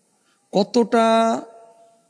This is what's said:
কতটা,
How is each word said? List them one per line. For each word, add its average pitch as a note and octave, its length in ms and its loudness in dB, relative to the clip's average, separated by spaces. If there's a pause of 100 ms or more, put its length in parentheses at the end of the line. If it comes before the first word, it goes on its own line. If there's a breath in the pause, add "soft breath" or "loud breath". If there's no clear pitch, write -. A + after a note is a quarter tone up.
(520)
কতটা, A3+ 920 0 (680)